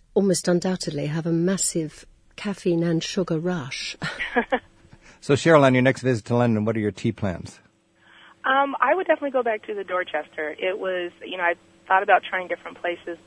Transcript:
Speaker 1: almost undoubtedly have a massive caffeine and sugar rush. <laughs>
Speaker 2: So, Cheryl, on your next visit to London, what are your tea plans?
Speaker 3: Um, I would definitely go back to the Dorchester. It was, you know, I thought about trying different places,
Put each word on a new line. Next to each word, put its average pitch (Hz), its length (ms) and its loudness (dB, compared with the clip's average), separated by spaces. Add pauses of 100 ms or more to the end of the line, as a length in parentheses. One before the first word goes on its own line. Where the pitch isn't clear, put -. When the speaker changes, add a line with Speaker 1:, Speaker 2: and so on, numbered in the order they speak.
(140)
Speaker 1:
almost 190 340 2
undoubtedly 175 580 -2
have 156 200 -4
a 165 60 0
massive 170 720 -2 (300)
caffeine 175 480 -2
and 165 220 0
sugar 175 340 -2
rush. 170 580 -6 (380)
<laughs> - 120 0 (720)
Speaker 2:
So, - 140 2
Cheryl, 151 300 6
on 131 100 6
your 127 80 6
next 127 200 2
visit 123 240 0
to 120 100 0
London, 117 280 2
what 110 120 0
are 113 40 -2
your 104 120 0
tea - 180 -2
plans? 90 480 -6 (840)
Speaker 3:
Um, 277 360 2
I 262 140 4
would 370 140 0
definitely 285 240 0
go 254 100 2
back 220 240 -4
to 214 80 -8
the 202 80 -6
Dorchester. 160 720 -4
It 185 220 -2
was, 180 320 -4 (160)
you 180 100 -10
know, 185 60 -6
I 170 120 2 (340)
thought 190 160 4
about 196 180 4
trying 185 240 -6
different 170 340 -10
places, 170 460 -8